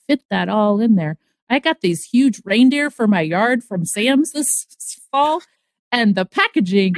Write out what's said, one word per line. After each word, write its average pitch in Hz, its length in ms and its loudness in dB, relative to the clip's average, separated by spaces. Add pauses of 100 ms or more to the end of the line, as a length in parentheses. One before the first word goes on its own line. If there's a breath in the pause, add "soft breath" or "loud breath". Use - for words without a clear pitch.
fit 277 220 -2
that 185 180 -4
all 208 320 0
in 226 160 4
there?" 156 220 -2 (320)
I 269 100 -2
got 320 220 -2
these 175 240 -2
huge 254 400 0
reindeer 262 440 2
for 240 160 -4
my 202 140 2
yard 208 460 -2
from 175 180 -6
Sam's 262 480 0
this - 340 -4 (140)
s-, - 220 -14 (100)
fall, 302 300 0 (500)
and 226 240 2
the 185 80 -2
packaging 196 760 0